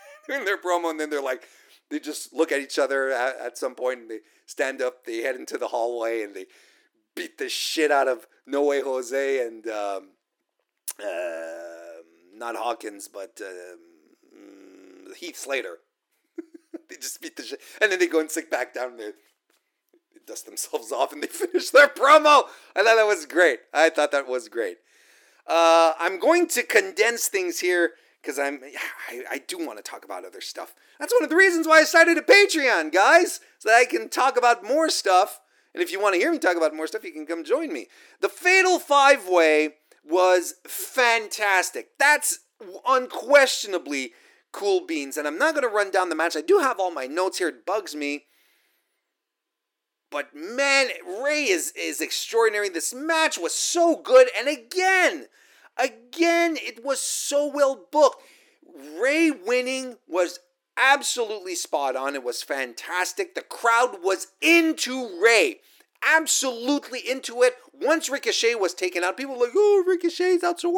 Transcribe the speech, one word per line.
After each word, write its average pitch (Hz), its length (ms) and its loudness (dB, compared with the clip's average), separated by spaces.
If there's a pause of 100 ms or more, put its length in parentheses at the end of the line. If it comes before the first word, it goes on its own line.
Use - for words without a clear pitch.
<laughs> - 260 -20
during - 160 -8
their 392 140 -2
promo 175 320 -2
and 156 100 -8
then 151 80 -6
they're 143 140 -4
like, 131 260 -6 (420)
they 147 80 -6
just 147 360 -12
look 156 180 0
at 143 80 0
each 135 180 -6
other 135 320 0
at, 127 280 -2
at 123 180 -10
some 127 180 -6
point 127 260 -4
and 113 100 -20
they 110 80 -12 (260)
stand 135 380 -6
up, - 240 -6
they 117 160 -6
head 131 140 -4
into 131 200 -12
the 120 120 -6
hallway 117 540 -4
and 101 120 -12
they 92 100 -14 (720)
beat 110 220 -14
the 135 100 -8
shit - 420 -2
out 135 180 2
of 123 180 -4 (200)
No 139 160 -2
Way 143 200 0
Jose 131 640 -4
and, 113 220 -14
um, 101 420 -8 (920)
uh, 85 1000 -10 (340)
not 117 180 -10
Hawkins, 107 540 -8
but, 98 320 -16
um, 95 1800 -20
Heath 170 200 -14
Slater. 107 460 -8
<laughs> - 60 -20 (1040)
They 381 60 -18
just - 240 -14
beat - 160 -16
the 139 60 -16
shit, 123 180 -14 (220)
and 208 100 0
then 180 60 -2
they 180 80 2
go 160 140 0
and 156 100 -8
sit 160 200 -10
back 127 220 -4
down 123 200 -8
and 117 60 -20
they, 107 60 -14
they - 1200 -20
dust - 200 -16
themselves - 440 -10
off - 220 -2
and - 100 -10
they - 40 -6
<laughs> - 0 -
finish - 420 -4
their 285 200 8
promo. 294 560 6 (300)
I 190 80 0
thought 226 140 6
that 220 100 6
was 175 200 0
great. 151 340 4 (140)
I 160 160 6
thought 147 220 0
that 139 140 -2
was 127 220 -6
great. 104 300 -6 (680)
Uh, 165 520 6
I'm 180 200 -4
going 330 300 2
to 240 140 -2
condense 214 640 0
things 180 320 -4
here 175 320 0 (300)
'cause 135 160 -8
I'm, 143 220 -4 (500)
I, 123 200 -14
I 135 80 -6
do 180 200 -12
wanna 117 240 -10
talk - 220 -16
about 92 200 -12
other 92 160 -18
stuff. - 340 -14 (240)
That's 302 140 -6
one 480 120 4
of 285 60 -6
the 311 60 2
reasons 349 300 4
why 311 140 8
I 311 40 6
started 330 320 6
a 302 60 -2
Patreon, 277 720 4
guys, 277 480 6 (180)
so 208 100 -4
that 226 80 6
I 247 80 6
can 370 240 -4
talk 254 300 0
about 233 260 4
more 302 240 2
stuff. - 520 2 (340)
And 175 80 -4
if 320 100 -4
you 381 80 -6
wanna 202 160 2
hear 311 160 2
me 311 60 -2
talk 180 180 2
about 156 180 0
more 156 120 -6
stuff, - 180 -10
you 175 80 -14
can 151 140 -12
come 165 180 -8
join 262 260 -2
me. 120 180 -10 (320)
The - 100 -2
Fatal 370 480 2
Five 277 500 4
Way 156 480 4 (280)
was 180 500 2 (120)
fantastic. 214 1300 -2
That's 294 420 0 (460)
unquestionably 214 1300 2 (380)
cool 190 340 0
beans. 143 320 -6
And 151 100 -4
I'm 151 120 -6
not 302 160 0
gonna 262 140 -2
run 202 220 0
down 185 180 0
the 160 60 -4
match. 165 220 -2
I 156 40 -4
do - 180 4
have 262 220 0
all 180 100 -2
my 135 160 -8
notes 180 320 -4
here. 175 100 -2
It 131 180 -10
bugs 180 280 -4
me. 143 300 -8 (1900)
But 147 240 -10
man, 254 540 -2 (340)
Rey 302 220 -2
is, 175 320 -2
is 160 240 -8
extraordinary. 208 720 -2
This 170 240 -8
match 320 420 -2
was - 180 -6
so 339 400 0
good. 254 340 6 (100)
And 285 100 -2
again, 302 800 0 (500)
again, 311 800 0
it 226 260 -12
was 262 160 -4
so - 480 -4
well 269 460 0
booked. 294 300 2 (760)
Rey 302 320 2
winning 247 680 -4 (100)
was 175 320 -2 (380)
absolutely 220 760 0
spot 139 400 -4
on. 135 200 -4
It 131 100 -10
was 120 180 -8
fantastic. 165 920 -6
The - 80 -8
crowd 233 600 0
was 190 260 -2 (120)
into 262 840 0
Rey. 208 380 4 (420)
Absolutely 262 1000 -2
into 247 420 -4
it. 247 140 4 (220)
Once 311 300 0
Ricochet 240 460 0
was 190 180 0
taken 180 320 -4
out, 185 140 -4
people 269 160 -8
were 240 100 0
like, 240 100 -6
"Oh, 403 320 4
Ricochet's 349 560 0
out 349 180 -2
so 349 180 -2